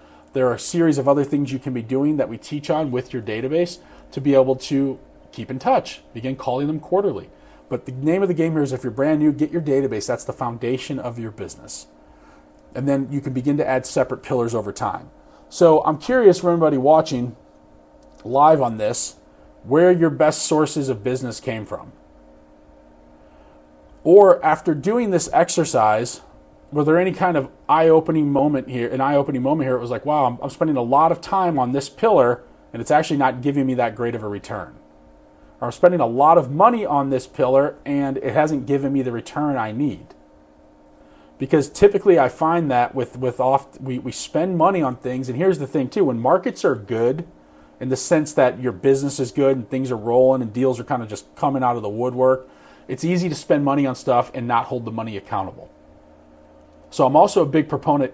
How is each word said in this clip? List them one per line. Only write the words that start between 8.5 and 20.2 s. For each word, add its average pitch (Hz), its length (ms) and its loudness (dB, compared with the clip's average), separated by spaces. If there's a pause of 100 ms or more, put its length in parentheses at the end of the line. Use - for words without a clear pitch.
here 151 100 0
is 131 80 -4
if 127 100 -6
you're 123 100 -6
brand 147 280 0
new, 151 140 2
get 147 180 -2
your 170 100 -2
database. 135 460 -2
That's 120 160 -4
the 127 100 -10
foundation 127 640 -6
of 120 220 -8
your 110 120 -10
business. - 560 -14 (840)
And 135 140 -4
then 135 240 -2
you 143 80 -4
can 135 140 -8
begin 139 240 0
to 147 100 0
add 131 180 -2
separate - 380 -4
pillars 117 320 -2
over 101 160 -4
time. 98 380 -8 (400)
So 160 340 6
I'm 156 140 -2
curious 220 420 4
for 180 120 0
everybody 156 260 2
watching 131 580 2 (880)
live 143 380 4
on 113 160 -2
this, - 400 -4 (460)
where 170 280 4
your 165 180 2
best 151 340 0